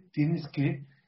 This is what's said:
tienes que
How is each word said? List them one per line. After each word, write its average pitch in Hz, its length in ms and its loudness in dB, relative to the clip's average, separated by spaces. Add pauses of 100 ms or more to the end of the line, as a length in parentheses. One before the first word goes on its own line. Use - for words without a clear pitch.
(140)
tienes 151 360 0
que 139 360 0 (220)